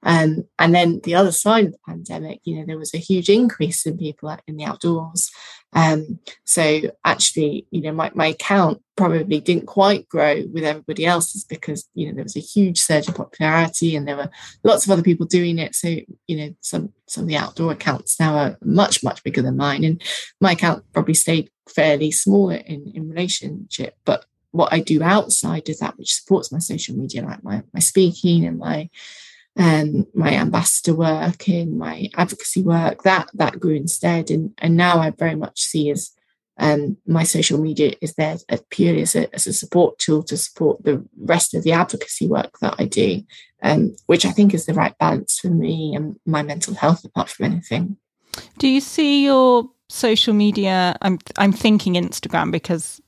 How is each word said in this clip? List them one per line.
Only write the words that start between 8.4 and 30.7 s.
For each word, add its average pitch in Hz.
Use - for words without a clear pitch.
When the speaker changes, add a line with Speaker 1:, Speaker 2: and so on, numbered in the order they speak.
Speaker 1:
probably 160
didn't 170
quite 196
grow 151
with 156
everybody 151
else's 175
because, -
you 165
know, -
there -
was -
a 147
huge 190
surge 151
in 170
popularity 160
and 143
there 143
were 139
lots 214
of 196
other 175
people 175
doing 170
it. -
So, 165
you 165
know, 151
some, 165
some -
of 170
the 151
outdoor -
accounts -
now 156
are 147
much, -
much -
bigger -
than 131
mine. 143
And 165
my 185
account 170
probably 160
stayed 160
fairly 151
small 196
in, 143
in 156
relationship. -
But -
what 165
I 165
do 156
outside 165
of 151
that, -
which -
supports -
my 143
social 160
media, 135
like -
my, 101
my -
speaking 175
and 85
my, 160
um, 156
my 151
ambassador 160